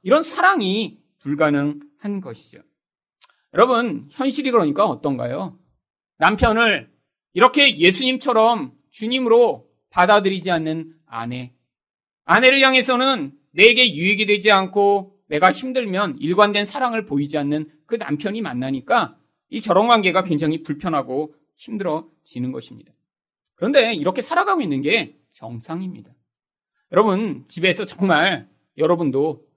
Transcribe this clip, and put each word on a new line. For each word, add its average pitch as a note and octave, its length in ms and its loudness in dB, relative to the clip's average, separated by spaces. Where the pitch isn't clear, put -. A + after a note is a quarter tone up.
이런 C#4 200 2
사랑이 A#3 760 -2
불가능한 D3 1040 -4
것이죠. - 380 -18
여러분, A3 580 0
현실이 C4+ 400 -4
그러니까 F#3 340 2
어떤가요? C#3 720 -6
남편을 G#3+ 720 2
이렇게 B3+ 460 4
예수님처럼 A#3 920 2
주님으로 A#3 760 2
받아들이지 F#3 600 2
않는 D#3+ 420 -6
아내. A#2+ 480 -12
아내를 B3+ 360 4
향해서는 C4 720 0
내게 A3+ 440 6
유익이 G3+ 300 0
되지 G3+ 260 2
않고 G3 640 0
내가 D#3+ 240 2
힘들면 G3+ 680 -4
일관된 G3+ 460 2
사랑을 A#3 400 -4
보이지 D3 320 -4
않는 D3 320 -4
그 A#3 100 -6
남편이 G3+ 460 -6
만나니까 C3+ 760 -4
이 G#3+ 120 -10
결혼 G#3 260 2
관계가 F#3+ 360 2
굉장히 D#3+ 400 -4
불편하고 D3 720 -6
힘들어지는 D#3+ 960 -8
것입니다. A#2 400 -16
그런데 A#3+ 380 2
이렇게 F#3 280 -2
살아가고 F4+ 400 0
있는 C#3+ 200 -4
게 D#3 360 -2
정상입니다. C3 800 -14
여러분, F#3+ 560 0
집에서 F3+ 380 -2
정말 F3 640 0
여러분도 D#3 640 0